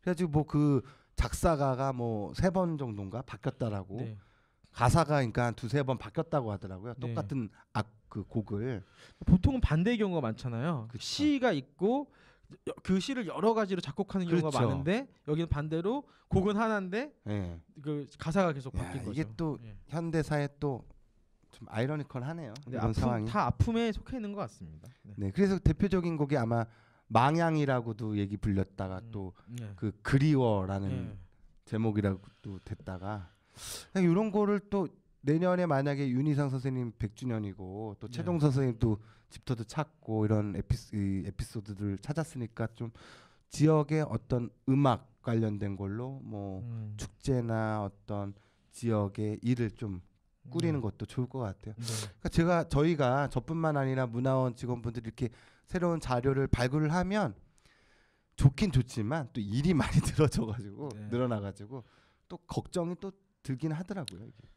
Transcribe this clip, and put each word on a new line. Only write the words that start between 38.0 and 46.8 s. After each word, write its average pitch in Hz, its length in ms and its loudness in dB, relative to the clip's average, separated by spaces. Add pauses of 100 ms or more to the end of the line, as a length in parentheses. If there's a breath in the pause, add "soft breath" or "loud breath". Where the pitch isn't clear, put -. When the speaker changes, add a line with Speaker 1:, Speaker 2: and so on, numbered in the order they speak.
Speaker 1:
또 - 60 -12
Speaker 2:
네. 123 40 -12
Speaker 1:
최동선 156 400 2
선생님 127 280 2
또 110 200 2 (300 soft breath)
집터도 117 340 -6
찾고, 110 600 -4
이런 104 320 2
에피소-, - 400 -4
이 98 300 0
에피소드들 101 720 -6
찾았으니까, 139 760 -6
좀 117 160 -8 (560 loud breath)
지역의 151 640 4
어떤 120 400 -2 (180)
음악 135 540 2
관련된 104 560 0
걸로 117 440 -6
뭐 101 420 -8
Speaker 2:
음. 110 340 -8